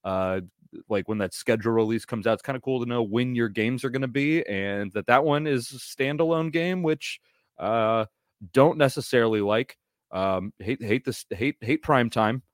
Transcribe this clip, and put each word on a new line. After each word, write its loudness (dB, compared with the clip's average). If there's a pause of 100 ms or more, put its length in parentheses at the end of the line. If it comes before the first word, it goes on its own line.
uh, -2 (480)
like, 0
when -4
that -2
schedule 0
release 0
comes -4
out. 4
It's -2
kinda -6
cool -4
to -4
know -2
when 0
your 0
games -2
are -2
gonna -4
be, 0
and -4
that -4
that 6
one 2
is -2
a -18
standalone -2
game, -2
which, -2 (360)
uh, 0 (480)
don't 6
necessarily 2
like. 0 (340)
Um, -2
hate, -6
hate 0
this, -8
hate, -4
hate -2
prime 2
time 0 (100)